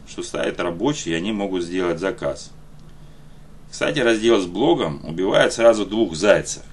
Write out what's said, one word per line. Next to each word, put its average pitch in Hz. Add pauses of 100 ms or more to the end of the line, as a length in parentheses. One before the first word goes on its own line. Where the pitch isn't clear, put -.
что -
сайт -
рабочий, 90
и 82
они 90
могут 95
сделать 87
заказ. - (1200)
Кстати, 147
раздел 113
с 90
блогом 98
убивает 90
сразу 113
двух 98
зайцев. 82